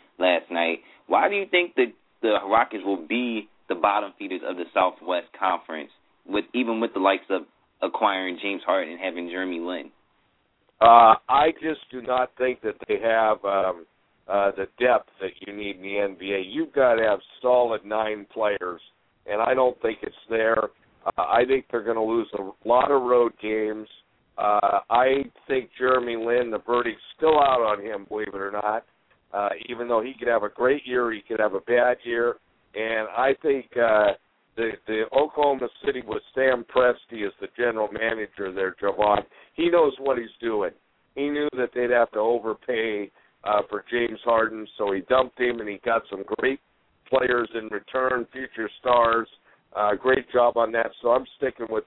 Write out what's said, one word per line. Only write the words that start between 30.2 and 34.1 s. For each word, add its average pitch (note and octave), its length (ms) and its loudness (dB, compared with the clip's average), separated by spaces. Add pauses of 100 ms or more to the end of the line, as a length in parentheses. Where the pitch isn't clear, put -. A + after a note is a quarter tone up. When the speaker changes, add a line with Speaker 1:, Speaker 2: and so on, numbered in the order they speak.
Speaker 2:
have A2 140 2
a G#2 60 -4
great C3+ 360 0
year, B2 260 -2
he G#2+ 100 -10
could A2 180 -6
have G#2+ 140 0
a G2 80 -4
bad B2 420 2
year. A#2 320 -2 (400)
And A2 340 -4
I B2+ 320 2
think, C#3 240 -2 (100)
uh, G#2+ 380 4 (420)